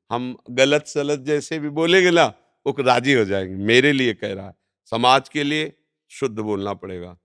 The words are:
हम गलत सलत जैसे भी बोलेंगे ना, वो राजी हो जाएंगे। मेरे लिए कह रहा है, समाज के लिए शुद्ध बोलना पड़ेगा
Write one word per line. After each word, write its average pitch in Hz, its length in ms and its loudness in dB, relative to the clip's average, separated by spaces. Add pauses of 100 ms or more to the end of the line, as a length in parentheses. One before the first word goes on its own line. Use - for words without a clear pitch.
(120)
हम 123 260 -6 (120)
गलत 139 380 2
सलत 147 320 -4
जैसे 147 400 -4
भी 147 100 -8
बोलेंगे 170 420 2
ना, 170 140 4 (420)
वो 131 120 -2
राजी 123 340 2
हो 113 120 4
जाएंगे। 95 300 -4
मेरे 117 360 4
लिए 131 220 0
कह 101 200 -8
रहा 98 140 -12
है, 98 80 -20 (300)
समाज 123 440 2
के 151 140 -6
लिए 151 300 -4 (360)
शुद्ध 110 300 -6
बोलना 101 340 -4
पड़ेगा 90 520 -12